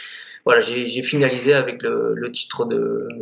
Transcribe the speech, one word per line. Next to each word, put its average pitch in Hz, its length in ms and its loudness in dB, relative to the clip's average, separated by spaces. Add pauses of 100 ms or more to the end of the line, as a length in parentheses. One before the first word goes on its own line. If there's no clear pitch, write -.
(460)
voilà, 120 160 6
j'ai, 120 260 -2
j'ai 120 160 -4
finalisé 131 500 2
avec 123 280 0
le, 117 340 0
le 120 160 -6
titre - 320 -6
de, 117 460 -2 (120)